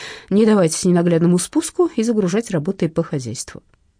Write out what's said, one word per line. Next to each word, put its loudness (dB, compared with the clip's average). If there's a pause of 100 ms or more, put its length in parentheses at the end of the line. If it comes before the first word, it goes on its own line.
(280)
не 4
давать 2
Ненаглядному 2
спуску -2
и -2
загружать -2
работой -4
по -2
хозяйству. -10 (360)